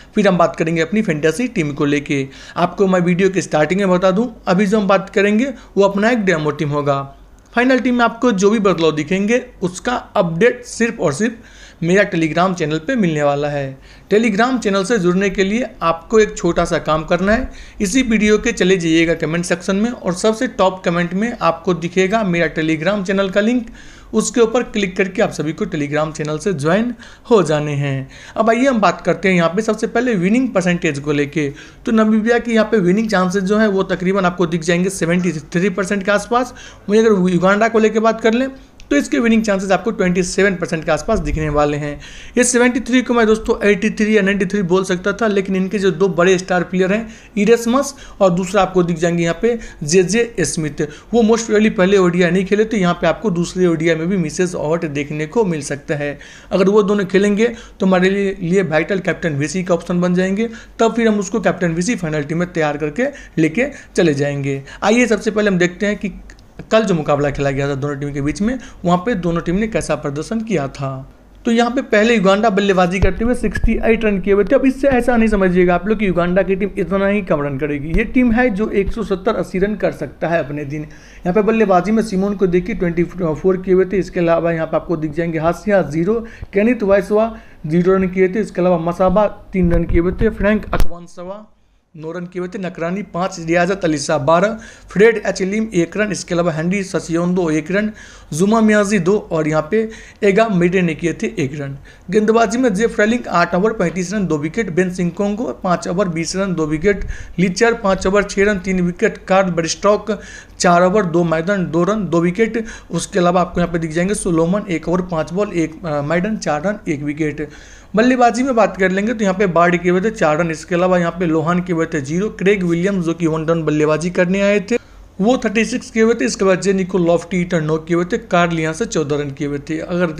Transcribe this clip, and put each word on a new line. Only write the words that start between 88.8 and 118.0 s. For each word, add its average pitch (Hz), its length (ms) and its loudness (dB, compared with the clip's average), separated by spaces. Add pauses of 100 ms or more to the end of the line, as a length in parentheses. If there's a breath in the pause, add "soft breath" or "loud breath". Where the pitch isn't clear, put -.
मसाबा 185 440 2 (280)
तीन 180 200 2
रन 170 100 2
किए 170 160 2
हुए 175 120 0
थे, 220 180 0
फ्रैंक 208 440 0
अकवानसवा 180 720 2 (500)
नौ 156 160 -10
रन 175 140 -8
किए 175 140 -10
हुए 180 100 -6
थे, 214 100 -10
नकरानी 175 420 -6 (120)
पाँच, 185 260 -4
रियाजत 175 460 0
अली 156 120 0
शाह 151 220 -2
बारह, 175 380 2 (320 loud breath)
फ्रेड 214 360 4
एचलिम 202 480 -2
एक 170 240 -2
रन, 208 140 -2
इसके - 220 -6
अलावा 170 180 0
हेनरी 175 320 -2
ससियोंदो 175 680 -2
एक 156 200 -2
रन, 214 200 0 (420 loud breath)
जुमा 202 280 4
मियाजी 214 380 4
दो 185 180 2 (140)
और 156 160 0
यहाँ 156 240 0
पे 220 180 0 (340 loud breath)
एगा 208 260 4
मेडे 180 320 2
ने 165 140 0
किए 160 180 -4
थे 208 140 -4 (120)
एक 135 140 -2
रन। 139 240 -10 (340 loud breath)
गेंदबाजी 220 460 4
में 247 160 2
जे 220 140 0
फ्रेलिंग 220 440 0
आठ 175 240 2
ओवर 208 180 0
पैंतीस 175 400 -2
रन 208 140 -2
दो 156 100 0
विकेट, 165 340 -4
बेन 180 220 0
सिंकोंगो 196 580 -2 (120)
पाँच 175 240 0
ओवर 190 200 0
बीस 165 280 -4
रन 190 200 -2
दो 156 100 0
विकेट, 160 400 0 (340 loud breath)
लिचर 208 360 2
पाँच 196 320 -2
ओवर 196 160 2
छः 196 220 -2
रन 208 140 0
तीन 185 220 -2
विकेट, 175 360 -2 (100)
कार्ल 190 240 2
ब्रिस्टॉक 202 600 0 (480 loud breath)
चार 175 240 4
ओवर 190 220 2
दो 170 200 2
मैदान 170 420 -2
दो 160 160 0
रन 202 240 0
दो 165 140 2
विकेट। 220 420 0 (280 loud breath)
उसके 170 280 -4
अलावा 180 220 2
आपको 175 200 -2
यहाँ 165 120 -2
पे 175 60 -2
दिख 160 120 -4
जाएंगे 175 240 -2
सोलोमन 175 540 0
एक 160 200 -4
ओवर 180 120 0 (100)
पाँच 156 220 -4
बॉल 202 200 -2
एक, 160 320 -4
अ, 147 180 -4
मैदान 180 340 -2
चार 147 260 -4
रन 208 240 -4
एक 147 160 -4
विकेट। 147 440 -6 (480 loud breath)
बल्लेबाजी 240 480 2